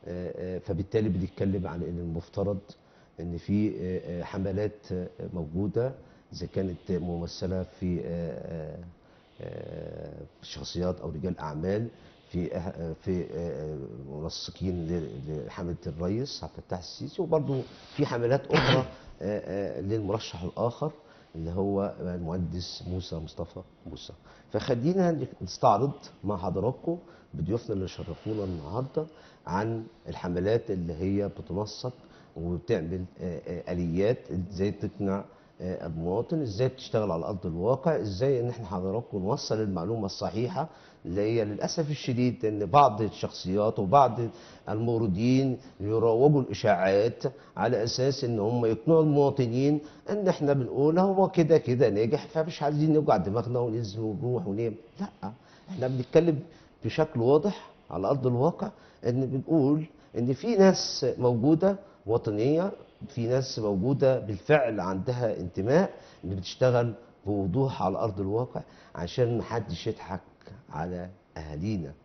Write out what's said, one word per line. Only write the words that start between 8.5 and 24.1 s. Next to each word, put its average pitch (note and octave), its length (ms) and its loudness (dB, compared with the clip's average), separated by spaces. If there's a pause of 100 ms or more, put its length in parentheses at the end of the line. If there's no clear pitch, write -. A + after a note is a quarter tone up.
آه، D#2 680 -10 (300)
شخصيات F2 600 -6
أو D2+ 80 -8
رجال E2 300 -6
أعمال، F2 480 -4 (440)
في F2 200 -4
أه-، - 60 -6
آه، E2 440 -6
في، F2+ 320 -2
آه، D#2 400 -6
آه، D2+ 40 -8 (440)
منسقين F2 680 -6
ل-، D2+ 600 -6
لحملة F2 280 -6 (120)
الرئيس F#2 560 -4
عبد - 140 -12
الفتاح - 220 -8
السيسي، - 420 -10
وبرضه C#3+ 400 2 (340)
في D3 100 2
حملات B2 460 2
أخرى، C3 340 6
<coughs> - 0 - (360)
آه، F#2+ 560 -2
آه، D2 40 -6
للمرشح G2+ 640 -2
الآخر A#2 480 -2 (440)
اللي D#2+ 160 -6
هو G2 500 0
المهندس F2 880 -6
موسى F2+ 280 -6
مصطفى D#2+ 460 -10 (280)
موسى. - 240 -14 (400)